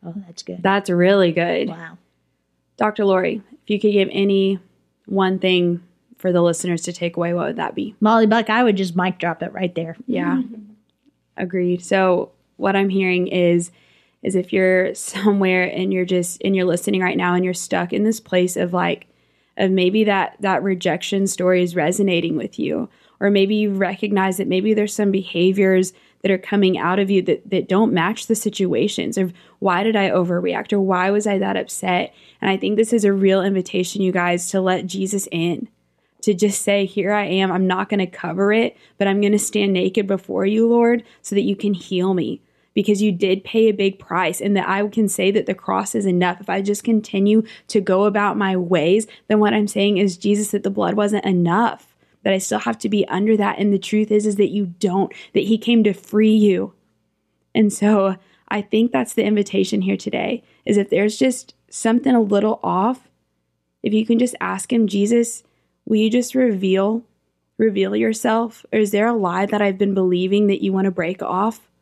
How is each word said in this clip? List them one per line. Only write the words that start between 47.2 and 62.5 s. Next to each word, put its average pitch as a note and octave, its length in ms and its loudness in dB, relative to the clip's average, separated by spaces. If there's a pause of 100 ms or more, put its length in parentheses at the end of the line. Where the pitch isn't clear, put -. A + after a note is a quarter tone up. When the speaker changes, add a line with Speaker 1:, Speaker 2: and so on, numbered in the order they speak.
Speaker 2:
to G#3+ 120 0
go F#3+ 240 2
about G#3 320 0
my F#3+ 200 0
ways, F3+ 500 2 (220)
then G#3+ 100 2
what G#3 160 2
I'm G#3 140 0
saying G3+ 300 0
is, F#3+ 200 0
Jesus, G#3 320 0
that G3+ 140 -4
the G3 60 -2
blood G3 240 -2
wasn't G#3 300 0
enough, F3+ 680 0 (320)
that G3 80 2
I F#3+ 60 0
still G#3 200 -4
have A3+ 200 -4
to - 100 -6
be G3+ 180 0
under G#3 300 0
that. G3+ 200 0
And G3+ 160 0
the G3 60 2
truth G#3+ 320 -2
is, G#3 160 2
is G#3 80 0
that G3 160 2
you G3+ 160 -4 (140)
don't, F#3+ 320 0 (200)
that - 120 2
he G#3+ 120 2
came A3+ 280 4
to G3+ 80 2
free G#3+ 420 2
you. G3+ 380 2 (840)
And G#3 180 4
so G3 440 2 (320)
I G#3 140 -6
think A3 280 2
that's B3 240 -4
the A3+ 100 0
invitation G3+ 580 0
here F#3+ 140 0
today, - 460 -6 (220)
is G#3 120 0
if G3+ 140 0
there's G#3 260 0
just - 380 -2 (160)
something A#3+ 440 0
a A#3 60 4
little G#3 440 0